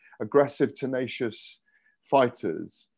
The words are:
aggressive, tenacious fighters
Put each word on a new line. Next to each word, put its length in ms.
aggressive, 520
tenacious 880
fighters 840